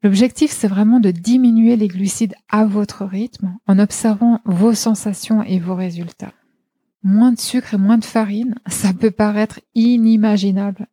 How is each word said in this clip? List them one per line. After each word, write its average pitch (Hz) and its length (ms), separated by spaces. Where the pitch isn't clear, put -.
L'objectif, 233 480
c'est - 160
vraiment 214 320
de 202 140
diminuer 226 640
les 214 120
glucides 185 460
à 214 160
votre 202 400
rythme 190 520
en 196 100
observant 220 640
vos 208 300
sensations 214 680
et 185 160
vos 180 160
résultats. 175 560
Moins 214 280
de 233 80
sucre - 360
et 202 40
moins 208 200
de 214 60
farine, 220 520
ça 190 260
peut 202 200
paraître 214 480
inimaginable 208 1160